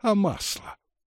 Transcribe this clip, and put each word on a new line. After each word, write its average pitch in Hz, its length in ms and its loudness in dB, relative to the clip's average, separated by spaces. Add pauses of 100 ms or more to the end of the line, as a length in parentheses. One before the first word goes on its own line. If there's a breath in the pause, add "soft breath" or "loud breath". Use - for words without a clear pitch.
а 220 140 2
масло. - 640 -2 (280)